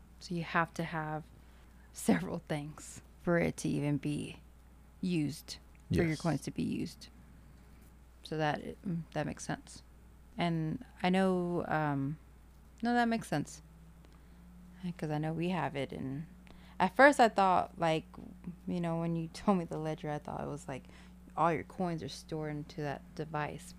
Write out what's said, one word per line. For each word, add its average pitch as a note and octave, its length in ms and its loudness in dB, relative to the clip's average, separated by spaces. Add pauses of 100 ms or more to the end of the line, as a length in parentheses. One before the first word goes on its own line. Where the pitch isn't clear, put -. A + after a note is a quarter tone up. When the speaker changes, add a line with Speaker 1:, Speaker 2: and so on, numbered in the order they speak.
(200)
Speaker 1:
So - 140 -8
you E3+ 100 -2
have E3 300 0
to E3+ 100 -4
have D#3 380 -4 (720)
several F3 560 0
things D3+ 540 -8 (200)
for E3+ 160 4
it E3 200 2
to - 100 -2
even D3 300 2
be - 400 -4 (640)
used, D#3 560 -2 (320)
for - 60 4
your E3 140 4
Speaker 2:
Yes. D3+ 100 -2
Speaker 1:
coins D3+ 220 0
to - 80 -8
be D#3+ 120 -2
used. - 460 -4 (1120)
So D#3 160 -6
that, D3+ 240 2 (240)
mm, E3+ 160 -2 (100)
that D3+ 140 -2
makes - 180 -8
sense. - 380 -8 (560)
And D#3+ 440 0 (200)
I F3+ 80 4
know, F3+ 580 2
um, D3 480 0 (680)
no, A#3+ 120 2
that A#3+ 140 4
makes A3+ 200 -2
sense. - 320 -2 (1400)
'Cause D#3 140 -2
I D3+ 80 2
know D#3 140 0
we E3 160 0
have D#3+ 260 0
it. C3+ 180 -2
And C3+ 340 -6 (520)
at F#3 160 4
first C#4 240 10
I A#3 100 10
thought, F#3 480 4
like, D#3+ 280 2 (640)
you F3+ 120 -2
know, E3 200 0
when E3 160 0
you E3 120 -4
<laughs> - 60 -18
told G3 240 2
me E3+ 60 -2
the D#3 140 -6
ledger, D#3 320 -4
I D3 80 -2
thought D3+ 240 -8
it C#3+ 60 -6
was, D3 200 -10
like, C3 160 -8 (520)
all E3 160 4
your C#3+ 120 0
coins E3+ 380 -4
are C3 60 -6
stored D#3 440 -8
into D3+ 300 -8
that C#3+ 200 -6 (120)
device, D3+ 640 -6